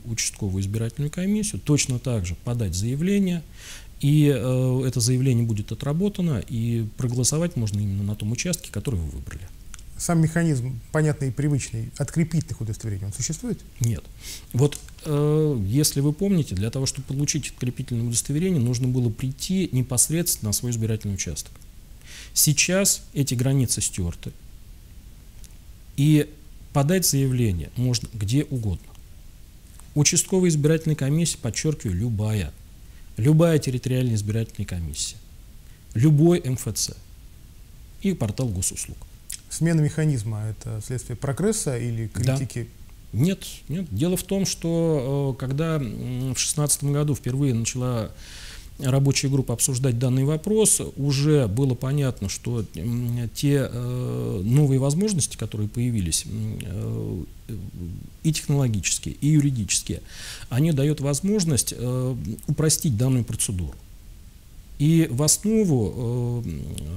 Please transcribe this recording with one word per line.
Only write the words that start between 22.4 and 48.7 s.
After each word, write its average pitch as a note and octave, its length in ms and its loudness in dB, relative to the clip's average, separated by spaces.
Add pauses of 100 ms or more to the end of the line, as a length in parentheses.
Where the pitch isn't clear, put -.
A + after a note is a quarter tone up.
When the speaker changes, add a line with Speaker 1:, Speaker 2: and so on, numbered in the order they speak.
Speaker 1:
эти C3+ 200 2
границы B2+ 480 2
стёрты. - 500 -4 (1700)
И D3 320 6 (440)
подать E3+ 320 4
заявление B2 720 2
можно B2 380 0
где A2+ 300 0
угодно. A2 420 -4 (1120)
Участковая F3 540 4
избирательная D#3 460 4
комиссия, D3+ 420 0
подчёркиваю, A#2+ 600 -2
любая. G#2+ 560 0 (640)
Любая D#3 420 6
территориальная B2+ 560 0
избирательная G#2+ 500 -2
комиссия. E2+ 520 -6 (760)
Любой D#3 460 8
М B2+ 140 -2
Ф - 220 -4
Ц. - 180 -4 (1080)
И G3 120 2
портал B2 340 -2
госуслуг. - 500 -4 (520)
Speaker 2:
Смена D#3+ 320 2
механизма — C3 720 0
это A2 340 -8
следствие B2 320 -6
прогресса C#3+ 600 0
или A#2 380 -2
Speaker 1:
Да. C3 220 2
Speaker 2:
критики? B2 300 -4 (440)
Speaker 1:
Нет, E3 280 2 (280)
нет. E3+ 260 -4
Дело E3 220 2
в F3+ 80 -4
том, G3 220 0
что, C#3+ 880 0
э, - 60 -12
когда, D3+ 360 0
м, B2 580 -4
в - 40 -2
шестнадцатом C#3+ 540 0
году D3 220 2
впервые C3 400 0
начала A#2 560 -2 (680)